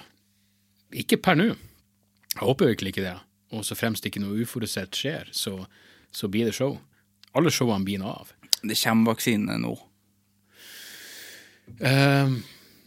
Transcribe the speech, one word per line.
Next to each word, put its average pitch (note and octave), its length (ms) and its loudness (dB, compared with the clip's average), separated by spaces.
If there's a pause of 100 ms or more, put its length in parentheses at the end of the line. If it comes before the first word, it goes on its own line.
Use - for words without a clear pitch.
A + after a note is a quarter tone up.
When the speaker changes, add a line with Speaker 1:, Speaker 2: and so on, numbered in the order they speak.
(960)
Speaker 1:
Ikke - 240 0
per F3 160 4
nå. G3+ 160 4
Jeg - 880 -16
håper B2+ 320 4
virkelig F#2+ 220 -6
ikke F#2+ 100 -2
det. F2+ 140 -8 (340)
Og A2+ 160 -8
så A2 80 -8
fremst A2+ 320 -2
ikke - 160 -10
noe G#2 160 -2
uforutsett A2 560 -6
skjer, - 340 -6
så, F#2+ 280 -6 (500)
så - 180 -8
blir G#2+ 220 0
det G2+ 80 -4
show. C3+ 220 -2 (580)
Alle A#2 160 4
showene G#2 320 2
blir G2 160 -2
nå G2 80 -6
av. - 240 -14 (260)
Speaker 2:
Det G#2+ 160 -4
kommer A2+ 380 4
vaksine A2 420 0
nå. - 140 -2 (2000)
Speaker 1:
Ehm, C#3 600 6 (460)